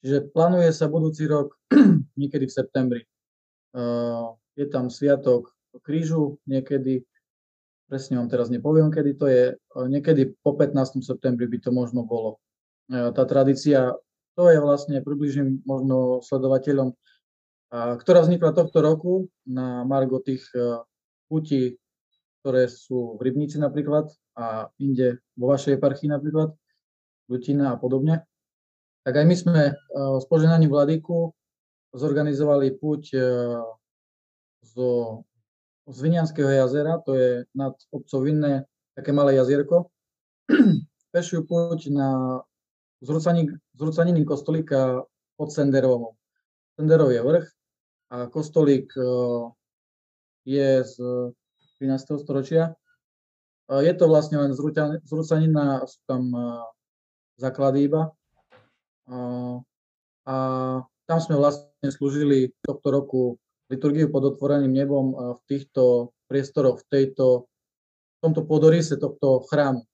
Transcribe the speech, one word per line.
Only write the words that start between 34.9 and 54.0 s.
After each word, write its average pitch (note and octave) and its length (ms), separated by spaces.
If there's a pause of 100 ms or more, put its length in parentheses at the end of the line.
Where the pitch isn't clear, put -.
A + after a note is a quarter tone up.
z C3 140
Vinianského D#3 500
jazera, C#3 500
to C3+ 140
je B2+ 160 (220)
nad C3+ 240 (160)
obcov C3+ 300
Vinné, C#3+ 420 (280)
také C3+ 200
malé C#3+ 240
jazierko, C#3+ 560 (580)
<clears throat> - 640
pešiu F3 300
puť E3+ 480
na C3 480 (600)
zrúcaní-, D#3 500 (220)
zrúcaniny D#3+ 500
kostolíka C#3 800 (320)
pod D3 160
Senderovom. B2+ 640 (640)
Senderov D#3 320
je A#2 100
vrch D#3+ 260 (640)
a B2 60 (100)
kostolík, D#3 680
e, C3 80 (1400)
je C#3 220 (160)
z - 120 (840)
trinásteho C3+ 400
storočia. C#3+ 560 (920)
E, C#3 160
je E3+ 100
to F3 140